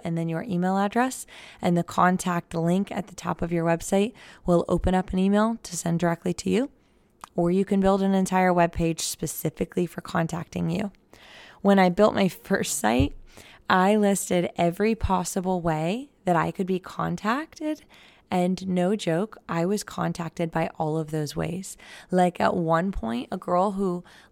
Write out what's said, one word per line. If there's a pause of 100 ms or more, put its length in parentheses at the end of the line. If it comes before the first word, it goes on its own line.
and
then
your
email
address, (360)
and
the
contact
link
at
the
top
of
your
website (320)
will
open
up
an
email
to
send
directly
to
you. (680)
Or
you
can
build
an
entire
web
page
specifically
for
contacting
you. (720)
When
I
built
my
first
site, (540)
I
listed
every
possible
way (160)
that
I
could
be
contacted. (480)
And
no
joke, (120)
I
was
contacted
by
all
of
those
ways. (360)
Like,
at
one
point,
a
girl
who (280)